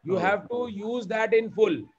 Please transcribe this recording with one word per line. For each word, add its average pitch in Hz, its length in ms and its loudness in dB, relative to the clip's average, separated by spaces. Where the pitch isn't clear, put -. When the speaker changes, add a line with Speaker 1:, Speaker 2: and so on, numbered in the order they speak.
Speaker 1:
you 185 120 -2
Speaker 2:
Oh. 180 40 0
Speaker 1:
have 196 300 0
to 247 220 -4
use 214 360 -6
that 220 260 0
in 226 160 4
full. 196 280 2